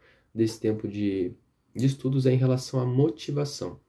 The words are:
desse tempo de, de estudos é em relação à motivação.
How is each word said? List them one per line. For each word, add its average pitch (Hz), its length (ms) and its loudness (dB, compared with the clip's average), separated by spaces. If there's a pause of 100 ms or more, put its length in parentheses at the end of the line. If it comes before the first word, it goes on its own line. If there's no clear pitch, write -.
(340)
desse 110 260 0
tempo 107 280 -2
de, 98 460 -2 (420)
de 113 100 0
estudos 135 400 0
é 127 60 4
em 127 60 4
relação 127 420 0
à 127 60 0
motivação. 139 1040 -2